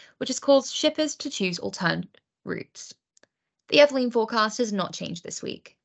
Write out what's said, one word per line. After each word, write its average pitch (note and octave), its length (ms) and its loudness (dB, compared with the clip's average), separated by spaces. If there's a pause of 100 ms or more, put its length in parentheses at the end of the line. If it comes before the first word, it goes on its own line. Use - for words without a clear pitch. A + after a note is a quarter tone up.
(180)
which B3+ 100 -6
has - 120 -4
caused C#4 360 4
shippers D4+ 400 0
to - 140 -10
choose F3+ 300 -4
alternate F3 600 -4 (240)
routes. - 500 -12 (760)
The - 100 6
ethylene C4 340 6
forecast A3 460 0
has A3+ 120 0
not F#3 220 -4
changed - 300 -10
this - 180 -12
week. - 440 -12